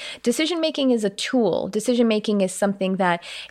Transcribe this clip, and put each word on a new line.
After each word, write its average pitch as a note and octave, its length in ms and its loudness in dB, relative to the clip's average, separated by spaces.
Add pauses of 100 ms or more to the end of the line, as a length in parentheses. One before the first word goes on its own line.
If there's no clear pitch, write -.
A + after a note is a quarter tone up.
(240)
Decision D#4 360 0
making D4 320 0
is A3+ 140 2
a G3 40 0
tool. G3+ 600 0
Decision A#3 360 2
making G#3+ 360 2
is F#3 120 0
something G3 440 -2
that F3 260 2 (280)